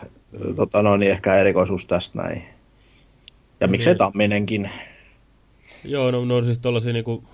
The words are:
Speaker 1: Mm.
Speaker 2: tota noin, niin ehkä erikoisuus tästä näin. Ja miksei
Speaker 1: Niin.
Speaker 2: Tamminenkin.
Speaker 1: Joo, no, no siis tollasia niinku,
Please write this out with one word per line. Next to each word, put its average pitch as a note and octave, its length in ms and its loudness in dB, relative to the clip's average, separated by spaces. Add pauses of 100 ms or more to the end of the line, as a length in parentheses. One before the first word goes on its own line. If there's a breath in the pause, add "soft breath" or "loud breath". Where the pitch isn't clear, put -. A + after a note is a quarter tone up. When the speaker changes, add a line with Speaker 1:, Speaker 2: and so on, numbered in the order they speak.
(320)
Speaker 1:
Mm. - 220 -8
Speaker 2:
tota G#2 280 0
noin, G2+ 180 4
niin G2 120 4
ehkä F#2+ 240 2
erikoisuus F#2 500 2
tästä - 360 -4
näin. E2 200 -8 (1160 soft breath)
Ja F#2 80 4
miksei G2 240 4
Speaker 1:
Niin. F3+ 60 2
Speaker 2:
Tamminenkin. G#2 720 0 (1120 loud breath)
Speaker 1:
Joo, C#3 260 -2
no, B2 140 -2
no B2 180 2
siis A#2+ 160 0
tollasia A#2+ 340 -2
niinku, A#2 420 -6